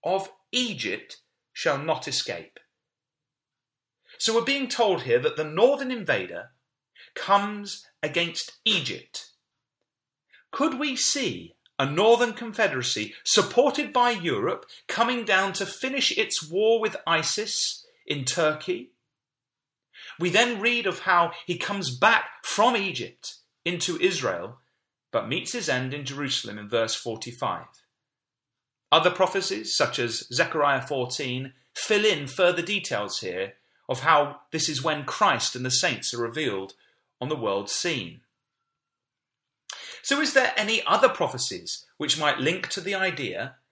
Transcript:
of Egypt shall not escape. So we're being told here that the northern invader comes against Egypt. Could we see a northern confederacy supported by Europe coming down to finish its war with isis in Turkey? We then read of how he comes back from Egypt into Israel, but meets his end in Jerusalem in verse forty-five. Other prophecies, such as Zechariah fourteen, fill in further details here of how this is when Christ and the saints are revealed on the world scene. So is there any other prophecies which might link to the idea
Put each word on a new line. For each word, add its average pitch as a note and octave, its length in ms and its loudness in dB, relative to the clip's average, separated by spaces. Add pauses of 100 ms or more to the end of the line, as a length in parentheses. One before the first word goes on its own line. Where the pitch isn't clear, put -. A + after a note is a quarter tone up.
of F#3+ 280 0 (220)
Egypt G3+ 640 -4 (340)
shall C#3+ 260 0
not D3+ 300 -2
escape. F2 500 -6 (1600)
So A3+ 160 0
we're A#3 100 4
being C#4 240 0
told F#3+ 340 2
here B2 180 4
that D3+ 160 0
the D#3 80 -2
northern B3+ 460 4
invader G2+ 600 -4 (640)
comes G3+ 720 0 (160)
against E3 500 -4 (120)
Egypt. D3 640 -4 (1200)
Could C4 280 0
we C#4 180 -2
see A2+ 580 -2 (240)
a C#3 120 0
northern A3+ 420 6
confederacy D#3 840 -2 (100)
supported - 680 4
by A#3+ 180 4
Europe E3 560 -2 (220)
coming A#3+ 360 0
down F#3+ 300 2
to G3 100 -4
finish - 540 -2
its E3+ 320 -2
war G#3+ 300 4
with G#3+ 160 -2 (100)
isis - 800 -2 (200)
in C#3+ 180 -4
Turkey? D#3 640 -2 (1300)
We F3 100 -2
then A3+ 320 4
read A#3 260 2
of F3 140 -2
how F3 320 4 (140)
he F3 100 -2
comes E3 400 -4
back G#3+ 280 4 (180)
from A#3 340 4
Egypt D3+ 600 -6 (280)
into F3 340 -2
Israel, B2 600 0 (540)
but A2 160 0
meets D#3+ 240 -4
his G#3+ 160 -4
end C3 260 -2
in C#3+ 100 -10
Jerusalem B2+ 540 -4
in G#2 100 -12
verse A2+ 260 2
forty-five. A2+ 720 -6 (1300)
Other D#3+ 180 6
prophecies, F#3+ 640 -2
such C3+ 240 0
as A#2 340 -4
Zechariah C#3+ 500 2
fourteen, C3 720 -6 (200)
fill G#3 300 0
in D#3+ 220 0
further F3 360 2
details C3+ 580 -4
here F#2+ 340 -6 (340)
of B2+ 120 -2
how D3 400 4 (120)
this D#3+ 160 -2
is C#3 160 -4
when D3+ 200 0
Christ C3+ 520 2
and B2+ 80 -6
the C3 60 -2
saints B2 440 0
are A#2 80 -4
revealed A#2 520 -4 (460)
on B2+ 80 -4
the D3+ 80 -2
world G2+ 320 -2
scene. A2 520 -4 (1800)
So C#4+ 180 0
is D4 120 0
there C4 240 4
any G#3+ 300 0
other - 220 6
prophecies - 760 -4 (140)
which D3+ 200 -2
might D3 200 2
link E3+ 300 0
to - 120 -6
the G3 140 -4
idea C3+ 640 -4 (160)